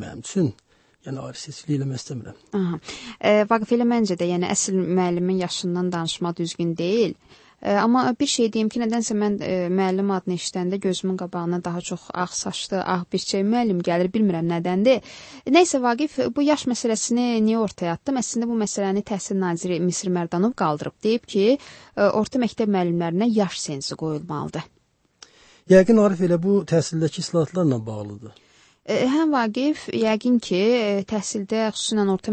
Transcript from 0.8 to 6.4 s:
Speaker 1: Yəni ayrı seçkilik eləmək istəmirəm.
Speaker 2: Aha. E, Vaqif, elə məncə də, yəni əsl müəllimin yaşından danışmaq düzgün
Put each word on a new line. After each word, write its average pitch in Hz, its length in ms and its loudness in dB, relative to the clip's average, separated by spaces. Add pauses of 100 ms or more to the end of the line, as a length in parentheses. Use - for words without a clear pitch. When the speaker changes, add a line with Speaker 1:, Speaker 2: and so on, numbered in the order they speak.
Speaker 1:
Yəni 135 160 -8
ayrı 127 160 -14
seçkilik - 400 -6
eləmək 135 240 -6
istəmirəm. - 360 -12 (200)
Speaker 2:
Aha. 175 200 0 (440)
E, 202 100 4 (140)
Vaqif, 220 320 0
elə 240 80 2
məncə 226 320 2
də, 175 80 -2
yəni 180 240 0
əsl 196 240 -2
müəllimin 180 640 0
yaşından 180 560 -2
danışmaq 170 460 -4
düzgün 170 380 -4